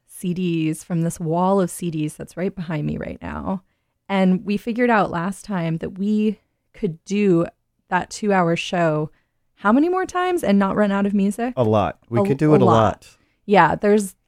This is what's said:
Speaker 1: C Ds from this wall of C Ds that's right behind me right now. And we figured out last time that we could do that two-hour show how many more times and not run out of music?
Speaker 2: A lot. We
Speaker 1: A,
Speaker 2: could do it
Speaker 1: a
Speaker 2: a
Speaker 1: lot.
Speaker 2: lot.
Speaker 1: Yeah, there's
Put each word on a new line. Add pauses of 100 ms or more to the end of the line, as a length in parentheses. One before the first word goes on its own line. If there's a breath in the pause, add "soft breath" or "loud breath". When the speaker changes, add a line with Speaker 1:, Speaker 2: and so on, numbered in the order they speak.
Speaker 1:
C
Ds
from
this
wall
of
C
Ds
that's
right
behind
me
right
now. (460)
And
we
figured
out
last
time
that
we (340)
could
do (440)
that
two-hour
show (420)
how
many
more
times
and
not
run
out
of
music?
Speaker 2:
A
lot.
We
Speaker 1:
A,
Speaker 2:
could
do
it
Speaker 1:
a
Speaker 2:
a
Speaker 1:
lot.
Speaker 2:
lot. (300)
Speaker 1:
Yeah,
there's (120)